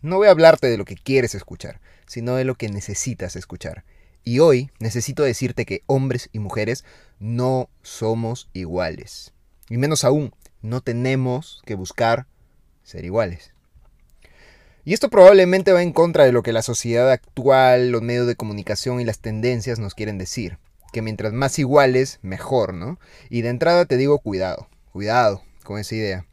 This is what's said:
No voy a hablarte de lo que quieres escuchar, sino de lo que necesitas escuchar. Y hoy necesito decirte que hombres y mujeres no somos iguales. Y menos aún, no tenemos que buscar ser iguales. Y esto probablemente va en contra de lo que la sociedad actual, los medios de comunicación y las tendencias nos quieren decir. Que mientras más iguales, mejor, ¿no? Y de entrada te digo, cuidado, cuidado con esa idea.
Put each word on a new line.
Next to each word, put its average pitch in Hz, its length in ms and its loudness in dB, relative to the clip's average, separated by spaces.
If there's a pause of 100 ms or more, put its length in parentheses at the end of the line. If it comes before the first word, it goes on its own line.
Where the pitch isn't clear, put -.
No 165 160 -2
voy 208 100 6
a 202 40 10
hablarte 160 340 8
de 120 120 2
lo 98 80 -6
que 98 100 -16
quieres 127 400 0
escuchar, - 440 -16 (280)
sino 120 280 -6
de 131 80 -2
lo 131 120 -4
que 110 140 -8
necesitas 101 640 -10
escuchar. - 480 -16 (400)
Y 120 160 -2
hoy 139 400 4
necesito 120 420 -6
decirte 120 420 -2
que - 220 -8
hombres 135 480 -4
y 110 60 -8
mujeres 107 440 -6 (360)
no 127 500 -4 (140)
somos 113 680 -6
iguales. 87 800 -8 (380)
Y 113 80 -6
menos 143 260 -2
aún, 143 300 0 (300)
no 120 180 -6
tenemos 127 840 -4
que 107 80 -8
buscar 113 500 -2 (580)
ser - 220 -18
iguales. 92 480 -6 (1300)
Y 175 80 -4
esto 226 180 -2
probablemente 190 600 8
va 175 120 4
en 175 100 -4
contra 165 320 4
de 127 60 6
lo 123 100 2
que 120 100 -4
la 113 120 -2
sociedad 120 480 0
actual, 127 800 2
los 117 100 -2
medios 120 240 -2
de 120 100 -2
comunicación 104 640 -6
y 123 60 -4
las 110 140 -6
tendencias 113 580 -4
nos 107 160 -10
quieren 107 240 -8
decir. 92 400 -10 (340)
Que 117 120 -8
mientras 107 280 -6
más 131 280 -4
iguales, 135 640 2
mejor, 92 500 -4
¿no? 104 260 -12 (300)
Y 117 140 -6
de 117 60 -4
entrada 165 360 2
te 127 120 -2
digo, 139 200 2
cuidado, 92 500 -6 (240)
cuidado 104 520 0 (200)
con 101 140 -12
esa 107 160 -12
idea. 98 400 -6